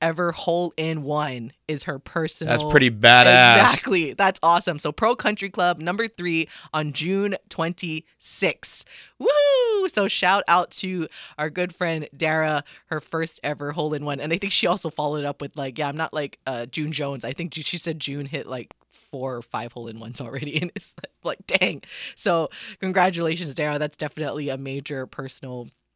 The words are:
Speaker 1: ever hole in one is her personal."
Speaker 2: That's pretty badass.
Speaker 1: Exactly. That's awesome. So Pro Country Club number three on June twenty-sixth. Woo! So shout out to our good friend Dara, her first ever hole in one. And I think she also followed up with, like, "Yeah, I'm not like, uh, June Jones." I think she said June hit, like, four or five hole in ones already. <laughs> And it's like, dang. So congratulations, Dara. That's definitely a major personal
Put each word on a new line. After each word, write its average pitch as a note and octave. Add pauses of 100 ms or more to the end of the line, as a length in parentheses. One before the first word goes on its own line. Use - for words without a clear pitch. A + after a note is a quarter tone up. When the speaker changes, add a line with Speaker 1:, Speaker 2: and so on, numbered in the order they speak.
Speaker 1:
ever E3
hole E3+
in D#3+
one C3+ (160)
is D3+
her D3+
personal." -
Speaker 2:
That's D3+
pretty C3+
badass. A#2
Speaker 1:
Exactly. B2
That's F#3+
awesome. E3+
So D3+
Pro A#3
Country G#3
Club F3+
number G3
three E3+ (260)
on D3+
June F#3+ (140)
twenty-sixth. - (340)
Woo! B4
So G3+
shout F#3+
out E3+
to F#3 (300)
our D#3
good F3+
friend E3
Dara, D#3 (220)
her D#3
first -
ever D3
hole D#3
in D3
one. C#3+
And D#3
I E3+
think G3
she -
also F3
followed D3
up C#3+
with, C#3+
like, C3+
"Yeah, D3
I'm D3
not D#3+
like, D3
uh, B2
June D3+
Jones." C#3
I B2+
think E3
she D#3
said D#3+
June C#3
hit, C3+
like, B2 (160)
four C3
or A#2+
five A#2
hole A#2
in A2
ones A2+
already. C3+
<laughs> D3+
And F3
it's - (300)
like, -
dang. - (340)
So E3+ (300)
congratulations, E3+
Dara. D3
That's D3
definitely D3
a C3+
major C3+
personal B2+ (280)